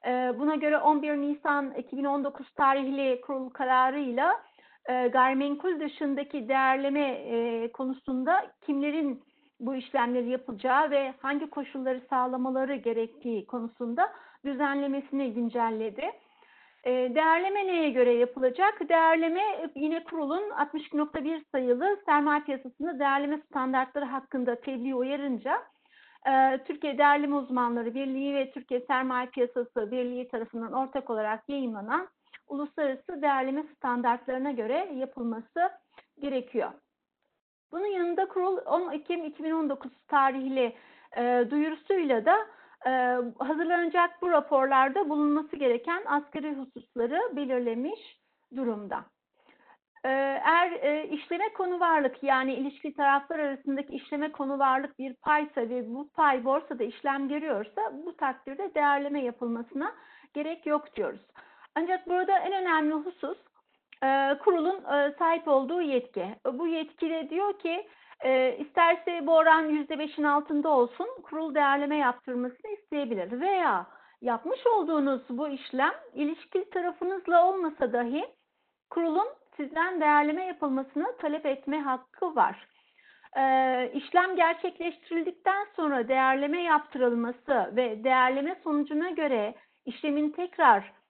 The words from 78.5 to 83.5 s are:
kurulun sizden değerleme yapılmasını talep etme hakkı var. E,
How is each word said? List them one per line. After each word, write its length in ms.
kurulun 380
sizden 440
değerleme 440
yapılmasını 720
talep 280
etme 360
hakkı 540
var. 320
E, 560